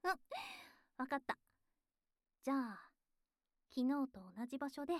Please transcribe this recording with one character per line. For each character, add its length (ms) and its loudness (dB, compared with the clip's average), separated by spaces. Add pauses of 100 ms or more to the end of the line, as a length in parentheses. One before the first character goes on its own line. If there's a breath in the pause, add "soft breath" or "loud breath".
う 60 0
ん、 20 4 (840 loud breath)
わ 100 0
か 100 2
っ 40 2
た。 180 -2 (1040)
じ 80 0
ゃ 40 6
あ、 360 -2 (800)
昨 160 2
日 240 4
と 260 -16
同 100 -4
じ 120 -4
場 120 0
所 160 -6
で 140 2